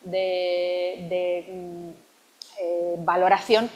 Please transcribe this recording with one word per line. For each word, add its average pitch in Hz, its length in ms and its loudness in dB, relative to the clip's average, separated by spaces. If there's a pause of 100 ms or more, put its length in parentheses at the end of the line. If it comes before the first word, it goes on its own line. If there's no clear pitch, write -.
de, 180 1080 -2
de, 180 420 0
mm, 175 380 -12 (680)
eh, 175 400 0
valoración 185 760 4